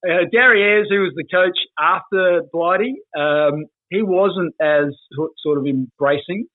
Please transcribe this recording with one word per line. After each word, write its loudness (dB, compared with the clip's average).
Uh, 0
Gary 4
Ayres, 2
who 0
was -2
the -8
coach 2
after 0
Blighty, -2
um, 0
he -2
wasn't 0
as 0
ho-, -4
sort -2
of -2
embracing. -2